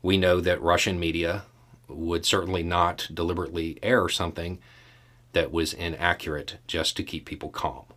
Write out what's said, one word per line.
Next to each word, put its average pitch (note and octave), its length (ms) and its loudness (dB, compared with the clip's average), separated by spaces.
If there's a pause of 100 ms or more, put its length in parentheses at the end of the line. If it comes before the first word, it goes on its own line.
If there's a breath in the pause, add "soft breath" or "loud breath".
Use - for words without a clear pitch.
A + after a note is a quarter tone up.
we F#2+ 160 4
know F2+ 240 6
that F2 220 0
Russian F2 360 4
media E2+ 440 -2 (460 soft breath)
would E2 360 -4
certainly F#2 380 0
not F2 500 2
deliberately E2 720 -4
air G#2 260 4
something F2 500 -4 (760 soft breath)
that E2 200 2
was E2 200 0
inaccurate E2 840 -2 (100)
just - 300 0
to - 60 -4
keep - 240 -8
people - 220 -10
calm. - 360 -6 (120)